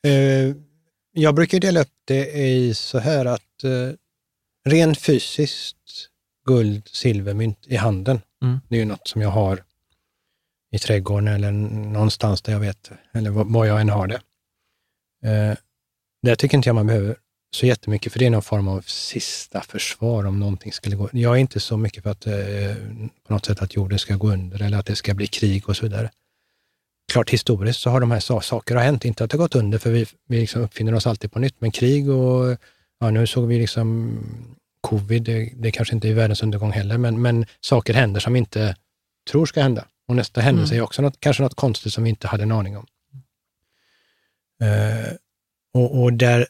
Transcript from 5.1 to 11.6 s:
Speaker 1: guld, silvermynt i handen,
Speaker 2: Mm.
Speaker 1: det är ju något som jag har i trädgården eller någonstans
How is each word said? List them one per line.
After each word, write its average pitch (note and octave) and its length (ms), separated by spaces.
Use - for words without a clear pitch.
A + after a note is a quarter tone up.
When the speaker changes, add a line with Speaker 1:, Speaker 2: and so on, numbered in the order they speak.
Speaker 1:
guld, G#2+ 420
silvermynt G#2 800
i C3 100
handen, G#2 440
Speaker 2:
Mm. C3 260
Speaker 1:
det A#2 80
är A2+ 40
ju A2 40
något G#2 240
som A2 140
jag G#2+ 80
har F#2+ 320
i G#2 60
trädgården G2+ 500
eller G2+ 240
någonstans G#2+ 920